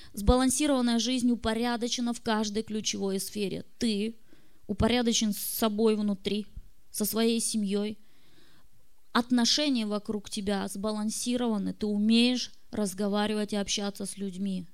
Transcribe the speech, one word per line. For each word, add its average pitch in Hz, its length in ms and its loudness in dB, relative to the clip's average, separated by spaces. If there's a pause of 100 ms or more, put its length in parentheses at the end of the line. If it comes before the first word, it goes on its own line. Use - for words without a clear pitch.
(140)
Сбалансированная 254 840 4
жизнь 240 320 2
упорядочена 240 840 0
в - 80 -12
каждой 220 420 0
ключевой 208 560 -2
сфере. 190 440 -4 (140)
Ты 220 380 0 (500)
упорядочен 220 680 2
с - 40 -6
собой 220 580 2
внутри, 208 520 -2 (420)
со - 160 -2
своей 226 340 4
семьей. 208 600 -2 (1120)
Отношения 247 720 2
вокруг 208 460 -4
тебя 202 360 -2
сбалансированы. 214 1080 -2
Ты - 120 -4
умеешь 226 680 4 (200)
разговаривать 208 840 0
и 208 40 2
общаться 202 500 -2
с - 100 -10
людьми. 190 560 -4